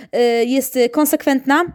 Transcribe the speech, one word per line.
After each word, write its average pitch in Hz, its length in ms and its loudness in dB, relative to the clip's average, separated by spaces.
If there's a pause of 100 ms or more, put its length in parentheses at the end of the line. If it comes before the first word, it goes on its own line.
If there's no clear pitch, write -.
(160)
y, 233 280 2
jest 254 340 -2 (140)
konsekwentna. 294 720 0 (100)